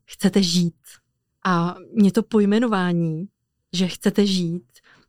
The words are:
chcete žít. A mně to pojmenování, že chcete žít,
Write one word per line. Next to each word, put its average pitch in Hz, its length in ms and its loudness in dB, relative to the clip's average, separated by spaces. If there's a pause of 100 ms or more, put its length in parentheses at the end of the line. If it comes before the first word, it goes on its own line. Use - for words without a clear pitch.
chcete - 380 0
žít. 170 320 0 (680)
A 175 300 -2 (200)
mně 202 180 4
to 226 100 0
pojmenování, 196 1040 0 (440)
že 180 160 0
chcete 202 380 0
žít, 180 380 -4 (440)